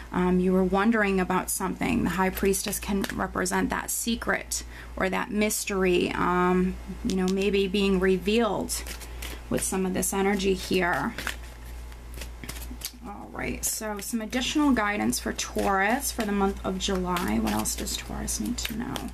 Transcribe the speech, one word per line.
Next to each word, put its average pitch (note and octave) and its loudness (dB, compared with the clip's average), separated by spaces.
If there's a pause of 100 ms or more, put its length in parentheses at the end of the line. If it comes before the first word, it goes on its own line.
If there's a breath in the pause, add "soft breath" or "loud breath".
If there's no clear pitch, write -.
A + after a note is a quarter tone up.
(120 loud breath)
um, F3+ 4
you F3+ 4
were F#3 6
wondering G3 4
about F#3 0
something. F3+ 0
The F#3 2
High F#3 2
Priestess F#3+ 0
can G3 0 (100)
represent F#3 0
that - -4
secret - -2 (320 loud breath)
or F#3+ 2
that F#3 -2
mystery, G3+ 2
um, F3+ 4 (320)
you G3 2
know, F#3 2
maybe G3 2
being G3 4
revealed F#3+ 2 (680 loud breath)
with - 0
some F#3+ 0
of F#3 -2
this F#3 -2
energy G3 2
here. F#3 0 (1900)
All - -14
right, - -4
so G#3+ -4
some A3 -6
additional B3+ 2
guidance A3 2
for A3+ -4
Taurus G#3 0
for A3 -2
the G3+ 0
month G3 2
of F#3+ -2
July. F#3 0
What G#3+ 2
else G#3+ 0
does - -4
Taurus - -6
need A#3+ -2
to - -4
know? - -6 (200)